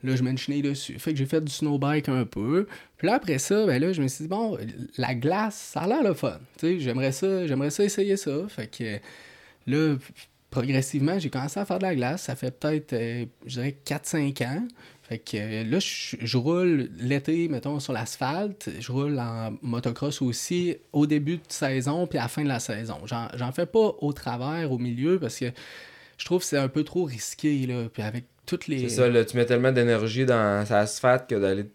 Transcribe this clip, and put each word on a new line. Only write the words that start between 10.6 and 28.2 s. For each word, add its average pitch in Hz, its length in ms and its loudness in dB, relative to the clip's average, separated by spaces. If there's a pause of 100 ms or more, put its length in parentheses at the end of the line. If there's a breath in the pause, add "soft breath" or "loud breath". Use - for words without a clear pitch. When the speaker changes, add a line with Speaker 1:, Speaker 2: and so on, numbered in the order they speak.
Speaker 1:
j'ai 156 100 -4
commencé 139 300 -4
à 202 60 -2
faire 175 140 -2
de 147 40 0
la 175 120 0
glace. 131 280 -2
Ça 127 120 -6
fait 127 160 -4
peut-être, 151 420 -2
euh, 117 320 -2 (200)
je 127 100 -10
dirais, 135 280 -4
quatre 147 220 -4
cinq 143 360 0
ans. 139 240 -2 (360 loud breath)
Fait 113 180 -8
que, - 180 -6
euh, 110 260 -4
là, 127 160 0
je, - 420 -6
je 117 160 0
roule 160 520 2 (100)
l'été, 143 480 0
mettons, 143 320 -2
sur 139 140 -4
l'asphalte. 147 760 -4 (100)
Je 120 120 -8
roule 139 260 0
en 113 440 -4
motocross 120 600 -2
aussi 175 540 0 (160)
au 147 140 4
début 151 320 2
de 156 100 -8
saison 143 600 0
puis 147 120 -2
à 117 40 0
la 117 40 -2
fin 151 160 -2
de 143 60 2
la 123 100 0
saison. 113 460 -6
J'en, 117 300 -6
j'en 123 180 -4
fais 175 120 0
pas 220 360 4
au 147 120 0
travers, 139 580 -4
au 127 60 0
milieu, 123 400 2
parce - 220 -4
que 131 60 -2 (720 loud breath)
je - 80 -10
trouve 180 160 2
que - 40 -6
c'est 147 120 0
un 135 100 2
peu 151 160 0
trop 175 220 0
risqué, 139 600 -2
là. 123 260 -2
Puis 107 120 -6
avec 113 220 -4 (200)